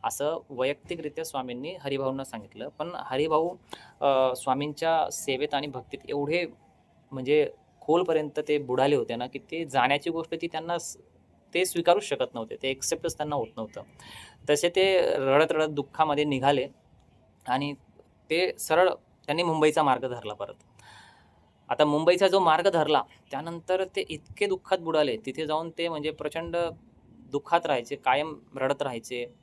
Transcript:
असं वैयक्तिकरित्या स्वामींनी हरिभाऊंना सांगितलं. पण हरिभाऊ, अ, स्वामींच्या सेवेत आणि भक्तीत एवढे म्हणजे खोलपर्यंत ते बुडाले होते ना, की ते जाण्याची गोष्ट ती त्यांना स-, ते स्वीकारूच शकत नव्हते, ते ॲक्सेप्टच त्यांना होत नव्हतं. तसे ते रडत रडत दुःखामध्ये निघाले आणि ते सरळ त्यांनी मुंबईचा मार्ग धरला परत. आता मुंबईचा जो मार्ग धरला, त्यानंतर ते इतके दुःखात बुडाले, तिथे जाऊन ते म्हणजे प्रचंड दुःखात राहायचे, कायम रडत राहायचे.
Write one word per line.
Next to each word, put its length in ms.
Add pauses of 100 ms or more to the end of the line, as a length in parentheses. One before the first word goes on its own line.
असं 340 (120)
वैयक्तिकरित्या 760
स्वामींनी 500
हरिभाऊंना 480
सांगितलं. 460 (100)
पण 160
हरिभाऊ, 600 (460)
अ, 340
स्वामींच्या 760
सेवेत 420
आणि 140
भक्तीत 320 (100)
एवढे 360 (680)
म्हणजे 400 (300)
खोलपर्यंत 680
ते 100
बुडाले 380
होते 200
ना, 120
की 120
ते 260
जाण्याची 440
गोष्ट 320
ती 60
त्यांना 300
स-, 200 (560)
ते 120
स्वीकारूच 380
शकत 300
नव्हते, 300
ते 60
ॲक्सेप्टच 480
त्यांना 180
होत 120 (100)
नव्हतं. 240 (680)
तसे 200
ते 320 (140)
रडत 360
रडत 180
दुःखामध्ये 540
निघाले 440 (800)
आणि 260 (560)
ते 280
सरळ 320 (360)
त्यांनी 180
मुंबईचा 400
मार्ग 240
धरला 260
परत. 200 (1160)
आता 160
मुंबईचा 420
जो 120
मार्ग 300
धरला, 340 (280)
त्यानंतर 520
ते 260
इतके 380
दुःखात 300
बुडाले, 480
तिथे 200
जाऊन 320
ते 120
म्हणजे 220
प्रचंड 460 (520)
दुःखात 560
राहायचे, 300
कायम 440 (160)
रडत 260
राहायचे. 440 (180)